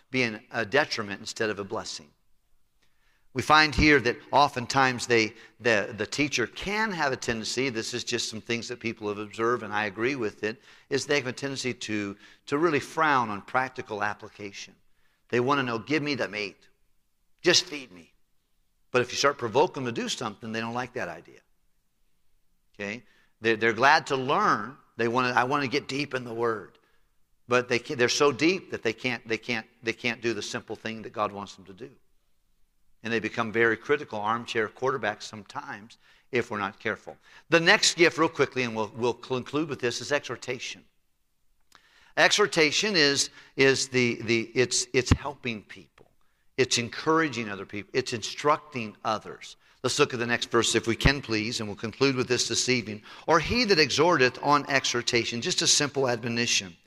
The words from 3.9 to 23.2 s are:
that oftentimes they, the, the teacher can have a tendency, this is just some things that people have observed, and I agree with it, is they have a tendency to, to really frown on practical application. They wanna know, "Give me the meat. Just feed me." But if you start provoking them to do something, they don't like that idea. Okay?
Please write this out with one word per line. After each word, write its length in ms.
that 140
oftentimes 760
they, 260
the, 380
the 80
teacher 400
can 460
have 200
a 60
tendency, 520
this 260
is 80
just 260
some 120
things 260
that 120
people 300
have 80
observed, 460
and 100
I 120
agree 300
with 280
it, 180
is 160
they 100
have 80
a 80
tendency 400
to, 420
to 140
really 200
frown 520
on 100
practical 640
application. 720
They 100
wanna 240
know, 160
"Give 240
me 100
the 140
meat. 300
Just 240
feed 260
me." 200
But 100
if 100
you 60
start 220
provoking 440
them 120
to 60
do 80
something, 420
they 80
don't 160
like 180
that 160
idea. 300
Okay? 260